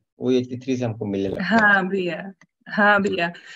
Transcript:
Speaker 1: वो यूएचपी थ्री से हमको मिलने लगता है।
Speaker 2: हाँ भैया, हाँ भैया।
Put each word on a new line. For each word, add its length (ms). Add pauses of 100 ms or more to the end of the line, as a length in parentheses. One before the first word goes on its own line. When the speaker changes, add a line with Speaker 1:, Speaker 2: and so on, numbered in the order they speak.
(200)
Speaker 1:
वो 100
यूएचपी 280
थ्री 180
से 80
हमको 200
मिलने 240
लगता 160
है। 160
Speaker 2:
हाँ 280
भैया, 440 (360)
हाँ 340
भैया। 300 (240)